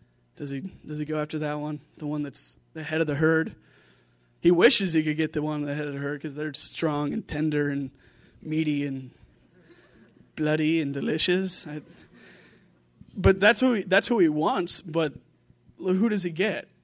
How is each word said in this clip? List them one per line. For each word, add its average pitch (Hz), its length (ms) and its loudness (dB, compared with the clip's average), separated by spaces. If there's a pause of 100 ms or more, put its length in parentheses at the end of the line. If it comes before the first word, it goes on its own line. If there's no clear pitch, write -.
(360)
Does 143 140 -10
he, 135 120 -6 (240)
does 151 120 -10
he 151 80 -6
go 151 140 -4
after 151 200 -6
that 151 200 -4
one? 151 220 -8 (160)
The 151 100 -8
one 147 160 -4
that's - 340 -10 (160)
the 160 100 -10
head 156 180 -2
of 156 60 2
the 147 80 -2
herd? 160 400 4 (840)
He 170 100 6
wishes 180 440 6
he 160 100 4
could 151 140 0
get 156 160 -2
the 147 80 0
one, 151 200 -2
the 143 140 -4
head 147 120 -4
of 143 60 -6
the 139 60 -6
herd, 143 220 -6
'cause 143 140 -8
they're 151 180 -6
strong 147 600 -2
and - 140 -6
tender 147 420 0
and 139 220 -4 (500)
meaty 151 440 -2
and 131 260 -8 (1200)
bloody 156 460 0
and 139 120 -4
delicious. 180 720 -2
I, 151 160 -10 (1300)
but 190 240 4
that's 214 220 4
who 254 120 4
he, 208 100 0
that's 185 260 2
who 233 100 2
he 175 80 6
wants, 170 540 0
but 156 320 -2 (640)
who 190 320 2
does 202 140 -2
he 180 60 -4
get? 170 380 -4 (160)